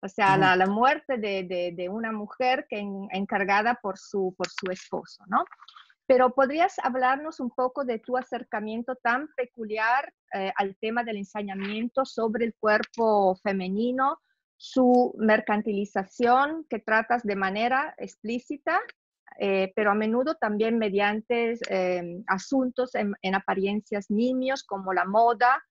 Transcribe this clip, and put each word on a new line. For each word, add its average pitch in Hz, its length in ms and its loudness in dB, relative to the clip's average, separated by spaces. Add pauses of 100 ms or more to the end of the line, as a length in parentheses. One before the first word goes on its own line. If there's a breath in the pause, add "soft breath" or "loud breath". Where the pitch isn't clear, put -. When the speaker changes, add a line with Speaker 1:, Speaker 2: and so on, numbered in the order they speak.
Speaker 1:
O 196 60 -8
sea, 190 280 4
la, 190 140 6
Speaker 2:
Ujú. 180 80 6
Speaker 1:
la 185 80 6
muerte 254 500 2
de, 196 280 -2
de, 175 300 -4
de 180 140 -6
una 220 240 -6
mujer 254 560 -2
que 220 100 -8
en-, 196 320 -8
encargada 202 720 0
por 196 160 -6
su, 190 400 -4
por 180 120 -4
su 185 220 -8
esposo, - 580 -10
¿no? 262 180 0 (600 loud breath)
Pero 254 280 4
¿podrías 302 460 0
hablarnos 262 600 -2
un 254 80 -4
poco 254 380 -4
de 226 140 -4
tu 247 180 -4
acercamiento 233 800 -8
tan 254 380 -2
peculiar, 233 800 -2 (220)
eh, 190 220 -4
al 196 200 -2
tema 233 280 -4
del 226 120 -6
ensañamiento 208 880 -4
sobre 226 400 -2
el 220 160 -4
cuerpo 214 840 2
femenino, 220 800 -2 (380)
su 247 580 4
mercantilización 214 1500 2
que 214 120 -6
tratas 220 420 0
de 202 140 -2
manera 233 600 0
explícita, 240 840 -6 (640)
eh, 190 340 0
pero 208 160 2
a 202 40 4
menudo 233 400 0
también 220 420 0
mediante, 220 840 0 (120)
eh, 180 560 -2
asuntos 254 680 -2
en, 208 280 -2
en 190 120 -2
apariencias 196 760 -2
nimios 254 520 0
como 196 300 -6
la 180 140 0
moda 233 640 4